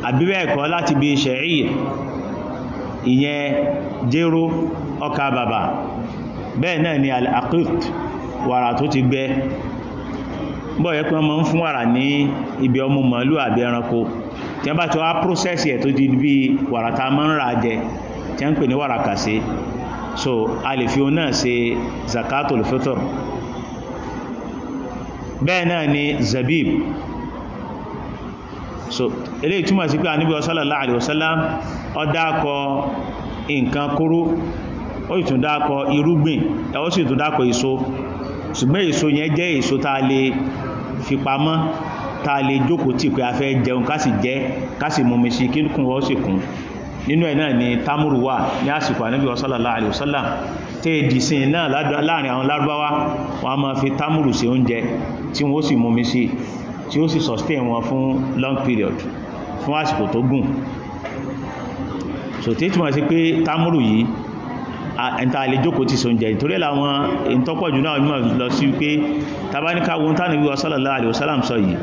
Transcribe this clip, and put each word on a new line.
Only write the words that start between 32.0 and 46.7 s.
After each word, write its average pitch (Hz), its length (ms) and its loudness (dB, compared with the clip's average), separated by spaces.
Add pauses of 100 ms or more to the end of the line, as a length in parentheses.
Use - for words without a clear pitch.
dákọ 156 500 0 (920)
nǹkan 143 500 0
kóró, 160 260 2 (840)
ó 156 80 -4
sì 185 80 2
tún 127 180 2
dákọ 147 340 2 (160)
irúgbìn, 147 480 4 (320)
ó 151 180 0
sì 180 140 2
tún 131 140 2
dákọ 147 260 2
èso. 123 280 2 (840)
Ṣùgbọ́n 151 340 2
èso 151 220 2
yẹn 147 260 2
jẹ́ 175 200 2
èso 131 220 2
tá 139 140 0
a 135 100 2
lè 135 200 4 (800)
fi 139 160 0
pamọ́, 139 400 2 (640)
tá 147 120 0
a 139 80 2
lè 135 180 2
jókòó 135 380 2
tì 151 120 2
pé 131 120 0
a 123 120 0
fẹ́ 135 300 2
jẹun, 127 220 2
ká 143 120 0
sì 131 120 2 (120)
jẹ, 127 140 0 (420)
ká 143 120 -2
sì 156 140 2
mumi 120 280 4
sí, 127 160 2
kí 131 200 2
kún - 180 0
ó 127 160 2
sì 139 140 2
kún. 95 220 0 (680)